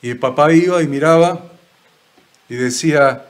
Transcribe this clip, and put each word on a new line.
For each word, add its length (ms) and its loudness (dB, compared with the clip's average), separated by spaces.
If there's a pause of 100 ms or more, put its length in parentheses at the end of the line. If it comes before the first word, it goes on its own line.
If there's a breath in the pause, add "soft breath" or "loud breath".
Y 80 -10
el 100 -10
papá 320 0
iba 320 2
y 40 -4
miraba 640 0 (1000)
y 60 -14
decía 760 0